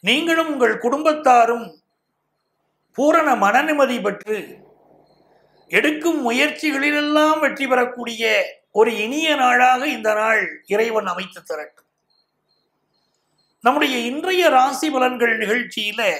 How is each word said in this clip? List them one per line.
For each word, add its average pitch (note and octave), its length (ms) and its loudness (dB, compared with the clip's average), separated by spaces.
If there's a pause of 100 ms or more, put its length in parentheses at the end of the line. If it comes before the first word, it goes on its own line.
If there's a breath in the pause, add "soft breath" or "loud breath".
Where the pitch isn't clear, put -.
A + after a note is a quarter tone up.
நீங்களும் D#4+ 520 0
உங்கள் A#3+ 260 0
குடும்பத்தாரும் B3 880 2 (1300)
பூரண D4+ 420 2
மனநிம்மதி B3 680 2
பெற்று G3+ 560 -6 (1080)
எடுக்கும் D4+ 640 0
முயற்சிகளிலெல்லாம் D4 1080 0
வெற்றி C#4 280 -2
பெறக்கூடிய A#3+ 560 -2 (500)
ஒரு A3 240 2
இனிய C#4+ 400 -2
நாளாக B3+ 520 4
இந்த A3 260 -2
நாள் G#3+ 520 -2
இறைவன் A3 400 -2
அமைத்து F3+ 360 -10
தரட்டும். - 500 -14 (1700)
நம்முடைய C4+ 380 0
இன்றைய E4 500 0
ராசி C4+ 420 2
பலன்கள் B3 480 0
நிகழ்ச்சியில G#3+ 800 -4